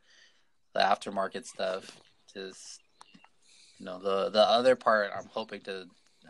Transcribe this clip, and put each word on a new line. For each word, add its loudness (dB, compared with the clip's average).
the 0
aftermarket -2
stuff. -8
Just, -16
you -18
know, -12
the, 0
the 4
other 6
part, 2
I'm -10
hoping -10
to, -10